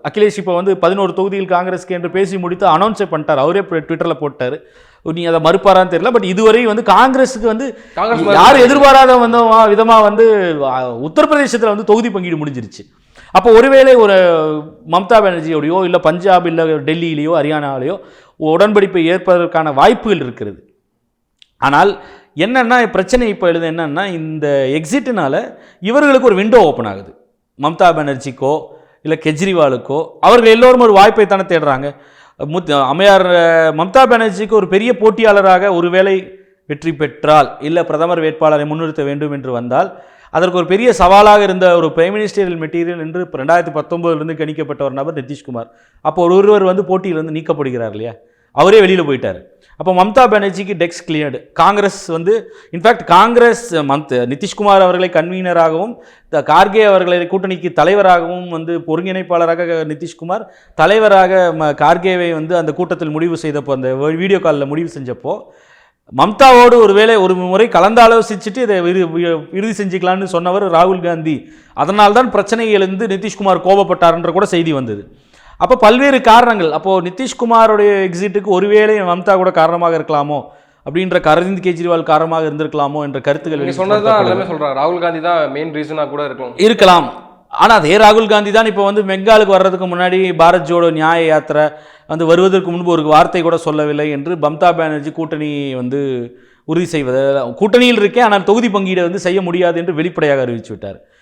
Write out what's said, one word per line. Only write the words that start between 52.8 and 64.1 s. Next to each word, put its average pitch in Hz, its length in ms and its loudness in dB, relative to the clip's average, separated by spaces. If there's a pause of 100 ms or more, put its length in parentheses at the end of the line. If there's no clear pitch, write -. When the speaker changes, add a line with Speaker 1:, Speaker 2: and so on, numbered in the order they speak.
Speaker 1:
fact, 220 220 2
காங்கிரஸ் 226 720 2
மந்த்-, 139 500 -2
நிதிஷ்குமார் 196 560 0
அவர்களை 180 280 0
கன்வீனராகவும் 175 840 -2 (340)
த-, 147 180 -4
கார்கே 196 360 4
அவர்களை 185 360 2
கூட்டணிக்கு 180 540 -6
தலைவராகவும் 180 760 0
வந்து 165 300 -8
ஒருங்கிணைப்பாளராக 170 1040 -4
நிதிஷ்குமார், 165 600 -10 (300)
தலைவராக 190 840 4
ம-, - 20 -6
கார்கேவை 170 720 0
வந்து 160 240 -4
அந்த 151 160 -4
கூட்டத்தில் 170 360 -6
முடிவு 165 320 -4
செய்தப்போ, 143 300 -6
அந்த 131 220 -4
வீ-, 147 220 -2